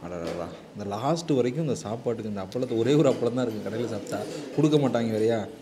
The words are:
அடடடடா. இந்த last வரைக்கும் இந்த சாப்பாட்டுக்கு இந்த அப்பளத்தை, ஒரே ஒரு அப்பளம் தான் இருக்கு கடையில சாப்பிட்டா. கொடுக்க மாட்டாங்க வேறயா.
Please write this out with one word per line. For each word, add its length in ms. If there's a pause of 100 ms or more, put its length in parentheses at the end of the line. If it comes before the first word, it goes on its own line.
அடடடடா. 440 (300)
இந்த 180
last 340
வரைக்கும் 380
இந்த 120
சாப்பாட்டுக்கு 500
இந்த 140
அப்பளத்தை, 340
ஒரே 160
ஒரு 160
அப்பளம் 240
தான் 140
இருக்கு 220
கடையில 200
சாப்பிட்டா. 300 (360)
கொடுக்க 220
மாட்டாங்க 280
வேறயா. 440 (120)